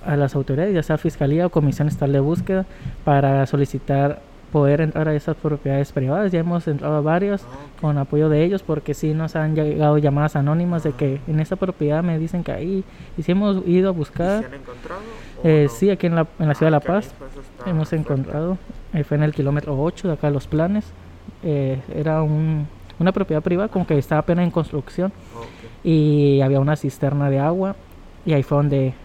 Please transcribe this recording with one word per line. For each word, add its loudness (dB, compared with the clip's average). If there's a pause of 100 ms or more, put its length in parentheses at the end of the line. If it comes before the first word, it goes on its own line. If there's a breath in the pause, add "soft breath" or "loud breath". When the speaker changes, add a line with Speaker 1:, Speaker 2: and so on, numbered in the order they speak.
Speaker 1:
a -2
las 2
autoridades, 0
ya 2
sea 0
Fiscalía 0
o 2
Comisión 2
Estatal 0
de 4
Búsqueda, 0 (400 loud breath)
para 4
solicitar 0 (280)
poder 4
entrar 0
a 2
esas -2
propiedades -2
privadas. 0
Ya 2
hemos -2
entrado -2
a 2
varias 0
Speaker 2:
Ah, -18 (280 loud breath)
ok. -10
Speaker 1:
con 0
apoyo 2
de 4
ellos, 0
porque -4
sí -2
nos -4
han 0
llegado 2
llamadas 2
anónimas 0
de 0
Speaker 2:
Ah. -6
Speaker 1:
que -2
en 0
esa -2
propiedad 0
me 0
dicen -4
que -6
ahí, -4 (340 loud breath)
y -6
sí 0
hemos 2
ido 4
a 0
Speaker 2:
¿Y -2
Speaker 1:
buscar. -2
Speaker 2:
se -6
han -14
encontrado -14 (420 loud breath)
o 4
Speaker 1:
Eh, 6
Speaker 2:
no? -8
Speaker 1:
sí, 2
aquí 0
en 2
la, 4 (140)
en 2
la 2
ciudad 4
de 4
Speaker 2:
Ay, 2
Speaker 1:
La -2
Paz 0
Speaker 2:
canijo, -16
eso -14
está -12
Speaker 1:
hemos 0
Speaker 2:
fuerte. -2
Speaker 1:
encontrado, -2 (380)
eh, 0
fue -2
en 4
el 2
kilómetro -2
ocho -2
de 0
acá 0
Los -4
Planes. 0 (600)
Eh, -2 (120)
era 0
un, 0 (320)
una 4
propiedad 0
privada 0
como -2
que 2
estaba 0
apenas 0
en 0
construcción -4 (240 loud breath)
Speaker 2:
Ok. -14 (380 loud breath)
Speaker 1:
y 4
había 4
una 2
cisterna -2
de 2
agua 0 (500)
y 0
ahí 2
fue 0
donde 2 (120)